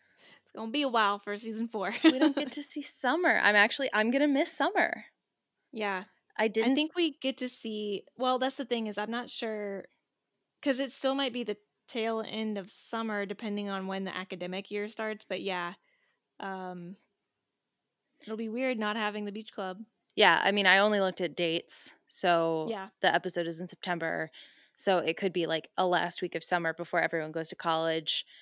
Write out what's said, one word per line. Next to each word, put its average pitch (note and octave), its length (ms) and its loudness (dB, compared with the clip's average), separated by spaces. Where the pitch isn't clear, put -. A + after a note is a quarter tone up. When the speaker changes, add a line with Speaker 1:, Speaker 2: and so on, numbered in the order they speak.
Speaker 1:
It's - 140 -20
gonna A3 120 -8
be C#4+ 120 0
a C#4 60 2
while G#3+ 300 4
for G#3 200 -8
season A3+ 280 -6
four. G#3 320 -4
<laughs> - 60 2
Speaker 2:
We D#4 140 6
don't C#4+ 180 4
get C4+ 160 -4
to D4 100 -8
see D4 200 -10
summer. C#4 600 2
I'm G#3 140 6
actually, G#3 380 4
I'm G#3+ 160 4
gonna C#4 180 4
miss D4 240 2
summer. D#4 540 0
Speaker 1:
Yeah. G3+ 320 -4
Speaker 2:
I A3 120 2
didn't A3 240 2
Speaker 1:
I - 20 4
think D4+ 200 0
we E4+ 180 2
get - 260 -4
to B3+ 100 -6
see, G#3+ 560 -8
well, B3+ 200 2
that's C4 180 -2
the C4 100 -6
thing A3+ 200 -2
is G#3 120 -8
I'm G#3+ 120 -4
not A#3+ 200 -6
sure, G#3 560 -6
'cause C4+ 180 0
it C4+ 140 -4
still C4+ 220 -2
might C4+ 180 -2
be A#3+ 100 -4
the G#3 140 -6
tail A3+ 380 -2
end A3 320 -4
of F#3+ 120 -10
summer A3 540 -6
depending G3+ 460 -6
on F#3+ 160 -4
when F#3+ 180 -4
the F#3+ 100 -6
academic F#3 560 -8
year G#3 180 -4
starts, A3 380 -8
but F#3+ 140 -6
yeah. F#3 320 -4
Um, F#3 580 -10
it'll G#3+ 160 -10
be A3+ 140 -4
weird B3 280 -2
not G#3 180 0
having G#3 280 -2
the G#3 80 -6
beach G#3+ 220 -12
club. F#3 240 -6
Speaker 2:
Yeah, F#3 280 10
I G3 80 4
mean, G3+ 140 4
I F#3+ 120 8
only G#3 220 6
looked F#3+ 220 0
at D#3 120 -2
dates, E3+ 560 -2
so E3 640 2
Speaker 1:
Yeah. G3+ 200 -8
Speaker 2:
the F#3 140 4
episode F3 320 0
is E3 140 -6
in F3 80 -8
September, E3 600 -4
so F#3+ 220 4
it E3 180 0
could G3 160 -2
be, E3 140 0
like, D#3+ 320 -2
a F#3 80 4
last F3 340 0
week F3 140 -4
of E3 100 -4
summer E3 300 0
before E3+ 260 -2
everyone D#3+ 320 -2
goes D#3+ 160 -4
to - 80 -14
college, D#3+ 680 0